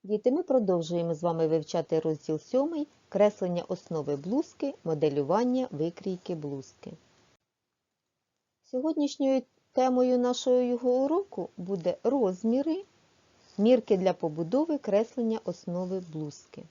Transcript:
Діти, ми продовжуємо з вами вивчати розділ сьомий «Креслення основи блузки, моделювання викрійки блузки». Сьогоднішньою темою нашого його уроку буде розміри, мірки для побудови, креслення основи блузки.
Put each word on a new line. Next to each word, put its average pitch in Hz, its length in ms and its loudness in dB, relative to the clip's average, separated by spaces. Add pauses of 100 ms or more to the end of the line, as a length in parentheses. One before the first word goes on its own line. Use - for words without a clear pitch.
Діти, 208 280 0
ми 330 120 0
продовжуємо 175 680 0
з 156 100 -6
вами 165 240 2
вивчати 160 520 0
розділ 156 400 -2
сьомий 294 480 -2 (220)
«Креслення 190 580 0
основи 156 480 -4
блузки, 247 580 -4 (100)
моделювання 160 880 0
викрійки 175 640 -6
блузки». 143 560 -12 (1800)
Сьогоднішньою 277 680 0 (300)
темою 254 460 4
нашого 247 400 2
його 247 460 2
уроку 311 540 -2
буде 175 460 -4
розміри, 254 800 0 (760)
мірки 220 400 4
для 185 160 2
побудови, 180 640 -2
креслення 220 680 -2
основи 180 540 -6
блузки. 156 720 -12